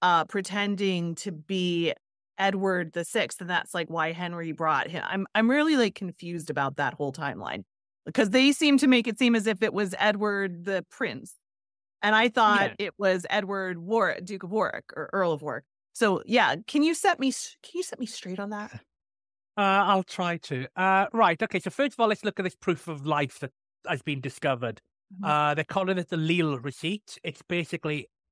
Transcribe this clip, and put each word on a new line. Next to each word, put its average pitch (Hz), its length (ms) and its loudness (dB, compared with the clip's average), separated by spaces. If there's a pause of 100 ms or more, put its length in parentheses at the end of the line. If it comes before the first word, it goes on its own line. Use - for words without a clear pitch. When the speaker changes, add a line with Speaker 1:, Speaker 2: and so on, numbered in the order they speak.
Speaker 1:
uh, 170 240 4
pretending 190 920 -2
to - 160 -8
be 175 640 -2 (440)
Edward 190 560 0
the 170 100 -4
Sixth, - 380 -2
and 175 80 -8
that's, - 240 -2
like, 170 160 -4
why 160 220 -2
Henry 170 400 -6
brought 156 360 0
him. 165 180 -8
I'm, 196 280 -4
I'm 220 160 4
really, 302 280 4
like, 220 180 2
confused 170 560 -8
about 139 260 -2
that 139 160 -2
whole 143 180 -4
timeline 104 520 -8 (420)
because 208 240 2
they 262 220 4
seem 285 260 4
to 294 100 4
make 247 200 6
it 220 100 -4
seem 240 180 4
as 208 120 0
if 220 160 0
it 214 100 0
was 190 240 -2
Edward 202 680 0
the 190 240 -4
Prince, - 460 -8 (680)
and 214 120 4
I 233 140 4
thought 208 500 4
Speaker 2:
Yeah. 196 80 -2
Speaker 1:
it - 120 -8
was 185 300 2
Edward 190 500 -2
War-, 190 440 2
Duke 185 200 -10
of 175 80 -10
Warwick 208 340 -2 (100)
or - 160 -8
Earl 180 220 2
of 147 80 -4
Warwick. 135 240 -8 (280)
So 202 320 2
yeah, 196 300 4 (120)
can 294 160 2
you 330 100 2
set - 260 2
me 269 100 0
s-, - 340 -6
can - 160 -20
you 370 40 -4
set - 160 -12
me 240 60 -6
straight 185 340 -10
on 202 120 -8
that? 208 220 -10 (840)
Speaker 2:
Uh, 196 280 6
I'll 190 180 4
try 175 340 -2
to. 131 380 -6
Uh, 190 380 4
right. 196 280 4
Okay. 208 180 -2
So 185 100 -6
first 277 240 -2
of - 60 -6
all, 226 80 4
let's 208 160 -2
look 202 160 -4
at 196 40 -2
this 180 120 -6
proof - 320 -4
of 147 180 -8
life 147 340 0
that 135 120 -10 (360)
has 156 140 -4
been 143 200 -6
discovered. 123 600 -4 (320)
Speaker 1:
Mm-hmm. 185 120 -10
Speaker 2:
Uh, 151 280 2
they're 151 100 -2
calling 190 340 -2
it 175 120 -4
the 175 80 -4
Lille 160 400 2
receipt. 151 640 -8
It's 156 180 -12
basically 160 680 -6 (220)